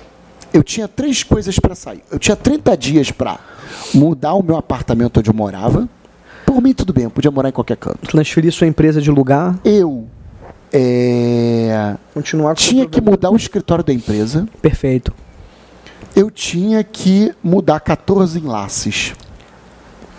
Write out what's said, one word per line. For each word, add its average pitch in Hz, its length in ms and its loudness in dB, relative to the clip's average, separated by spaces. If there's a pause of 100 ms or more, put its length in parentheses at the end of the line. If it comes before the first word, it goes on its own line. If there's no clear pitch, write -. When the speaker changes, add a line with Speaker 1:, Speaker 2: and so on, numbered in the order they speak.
(520)
Speaker 1:
eu 160 100 6
tinha 220 260 -4
três 262 340 -4
coisas 196 360 -2
pra - 160 0
sair. 107 360 -16
Eu - 80 -4
tinha - 180 0
trinta 262 400 0
dias 143 340 0
pra 107 280 -6 (560)
mudar 147 400 2
o 196 80 2
meu 160 140 0
apartamento 120 640 -2
onde 107 100 0
eu 107 40 4
morava. 110 540 -2 (560)
Por 269 160 2
mim, 254 140 4
tudo 185 180 -4
bem, 127 120 2
eu 113 60 -4
podia 139 200 0
morar 135 180 0
em 131 40 -6
qualquer 120 240 -4
canto. - 220 -8 (100)
Speaker 2:
Transferir 156 440 2
sua 170 140 0
empresa 156 340 2
de 143 100 0
lugar. 143 540 2
Speaker 1:
Eu, 160 440 2 (640)
é, 120 1200 2 (160)
Speaker 2:
Continuar 151 380 -2
com 160 100 -2
Speaker 1:
tinha 254 240 2
Speaker 2:
o 247 40 -6
Speaker 1:
que 254 120 0
mudar 190 300 2
o 214 60 4
escritório 175 480 -2
da 147 80 0
empresa. 120 560 -2 (120)
Speaker 2:
Perfeito. 135 520 0 (1000)
Speaker 1:
Eu 196 160 4
tinha 208 520 0
que 208 500 2 (100)
mudar 165 380 2
quatorze 175 600 0
enlaces. 110 760 -6 (1040)